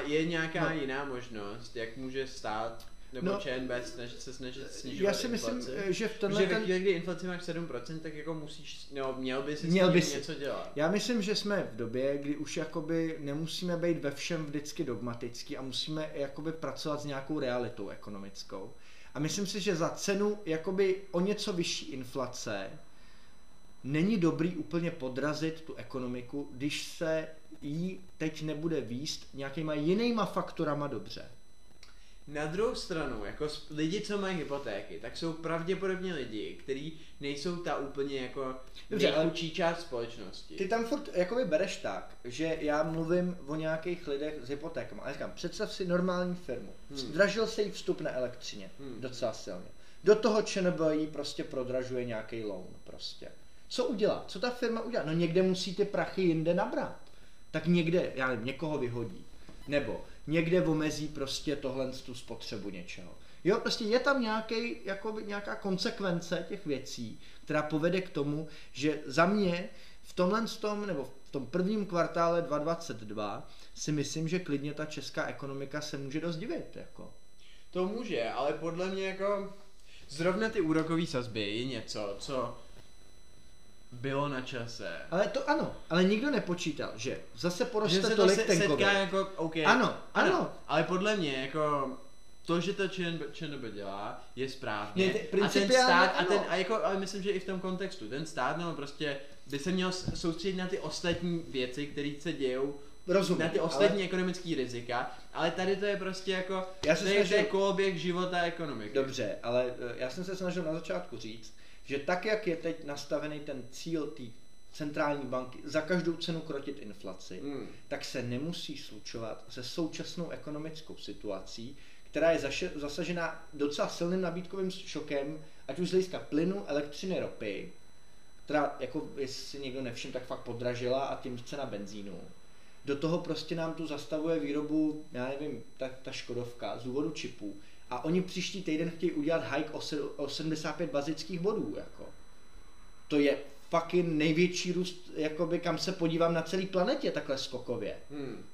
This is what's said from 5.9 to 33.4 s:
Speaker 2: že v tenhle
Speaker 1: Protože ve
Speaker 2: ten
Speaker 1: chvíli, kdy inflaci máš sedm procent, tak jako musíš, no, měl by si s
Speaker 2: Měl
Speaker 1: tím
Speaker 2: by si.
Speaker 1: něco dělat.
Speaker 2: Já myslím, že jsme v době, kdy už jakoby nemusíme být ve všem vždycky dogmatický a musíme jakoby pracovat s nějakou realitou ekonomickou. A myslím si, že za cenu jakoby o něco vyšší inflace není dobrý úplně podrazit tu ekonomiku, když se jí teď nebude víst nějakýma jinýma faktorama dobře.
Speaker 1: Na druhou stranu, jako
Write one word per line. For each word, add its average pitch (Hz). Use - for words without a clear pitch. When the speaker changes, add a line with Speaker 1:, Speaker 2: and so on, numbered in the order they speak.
Speaker 2:
že 214
v -
tenhle 202
Speaker 1:
Protože 190
ve 190
Speaker 2:
ten 214
Speaker 1:
chvíli, 185
kdy 190
inflaci 170
máš 175
sedm 165
procent, 139
tak 156
jako 151
musíš, 151
no, 135
měl 131
by 147
si 165
s -
Speaker 2:
Měl 185
Speaker 1:
tím 170
Speaker 2:
by 175
si. 147
Speaker 1:
něco 156
dělat. 131
Speaker 2:
Já -
myslím, 208
že 196
jsme 202
v -
době, 127
kdy 143
už 151
jakoby 160
nemusíme 160
být 165
ve 143
všem 156
vždycky 147
dogmatický 120
a 127
musíme 156
jakoby 147
pracovat 147
s -
nějakou 143
realitou 123
ekonomickou. 98
A 135
myslím 156
si, 214
že 180
za 156
cenu 208
jakoby 185
o 175
něco 202
vyšší -
inflace 123
není 160
dobrý 165
úplně 165
podrazit 147
tu -
ekonomiku, 123
když 139
se 160
jí 175
teď 156
nebude 156
víst 120
nějakýma 139
jinýma 202
faktorama 156
dobře. 107
Speaker 1:
Na 147
druhou 202
stranu, 131
jako 151